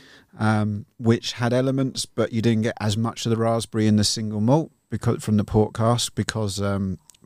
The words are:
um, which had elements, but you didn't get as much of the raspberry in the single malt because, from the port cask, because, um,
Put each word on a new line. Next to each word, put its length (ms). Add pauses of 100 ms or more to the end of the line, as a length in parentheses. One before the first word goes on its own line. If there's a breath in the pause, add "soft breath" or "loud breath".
(380 loud breath)
um, 480 (140)
which 340
had 200
elements, 520
but 280
you 100
didn't 180
get 180
as 180
much 280
of 60
the 60
raspberry 500
in 80
the 80
single 380
malt 300 (200)
because, 320
from 140
the 60
port 300
cask, 400
because, 480
um, 380 (260)